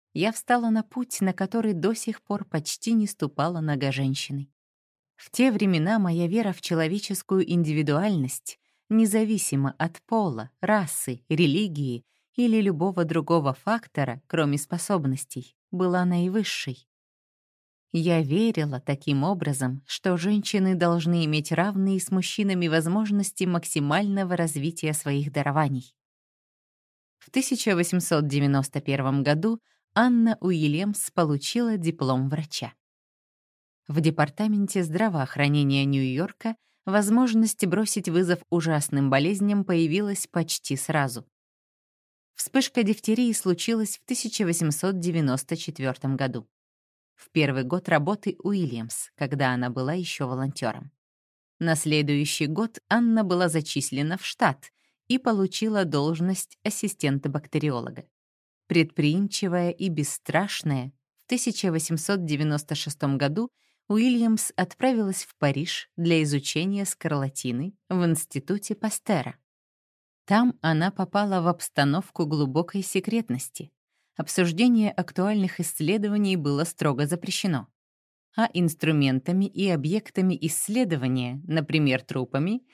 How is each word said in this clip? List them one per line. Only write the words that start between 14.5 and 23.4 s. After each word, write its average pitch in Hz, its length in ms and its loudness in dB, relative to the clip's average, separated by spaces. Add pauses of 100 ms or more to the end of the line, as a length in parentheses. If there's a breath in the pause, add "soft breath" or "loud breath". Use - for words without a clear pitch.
способностей, 143 1000 -4 (140)
была 180 340 0
наивысшей. 180 840 -2 (1040)
Я 170 280 4
верила 156 580 0
таким 139 440 0
образом, 139 600 -2
что - 320 -2
женщины 196 580 2
должны 170 500 2
иметь 151 260 0
равные 190 480 0
с - 100 -6
мужчинами 185 580 0
возможности 190 760 0